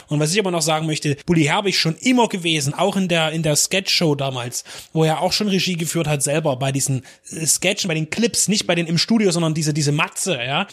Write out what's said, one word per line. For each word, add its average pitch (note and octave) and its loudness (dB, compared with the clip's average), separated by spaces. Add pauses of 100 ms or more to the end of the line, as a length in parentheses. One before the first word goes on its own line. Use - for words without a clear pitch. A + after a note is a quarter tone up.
Und D3+ -2
was D#3 2
ich G#3 2
aber F#3+ 0
noch E3 -2
sagen D#3 0
möchte, D3+ -2
Bully D#3+ 4
Herbig F#3 2
schon D#3+ 0
immer B3 4
gewesen, D#3+ -2
auch G3 0
in F#3 0
der, D#3+ 0
in E3 -2
der D3+ 2
Sketchshow F3+ 0
damals, C3 -6 (300)
wo D#3+ 2
er D#3 2
auch F3+ 0
schon G#3+ 0
Regie F#3 0
geführt E3 -2
hat D3+ 0
selber D3 0
bei C3+ -2
diesen, C3+ -2 (300)
äh, D#3+ -4
Sketchen, G3+ 0
bei D#3+ -2
den D#3 -4
Clips, - 0
nicht G3+ 0
bei F3+ 2
den E3+ 0
im E3 0
Studio, G#3+ 2
sondern D#3+ 0
diese, D#3 0
diese D3 0
Matze, E3 -2
ja, C#3 -2